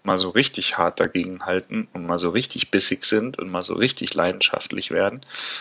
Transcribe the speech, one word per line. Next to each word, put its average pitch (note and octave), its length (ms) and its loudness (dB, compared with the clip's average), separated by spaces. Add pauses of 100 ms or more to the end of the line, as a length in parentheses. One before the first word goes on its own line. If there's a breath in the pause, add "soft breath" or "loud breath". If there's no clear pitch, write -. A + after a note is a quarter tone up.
mal F#2+ 160 4
so F#2 120 0
richtig A2 500 2
hart F2 200 2
dagegenhalten F#2 920 -2
und F2 140 -6
mal F2 100 0
so F2 140 0
richtig - 400 -2
bissig F#2+ 320 4
sind A2+ 340 0
und F#2 140 -8
mal F2+ 100 -2
so F2+ 140 -4
richtig - 400 0
leidenschaftlich - 760 0
werden G2+ 340 0 (380 loud breath)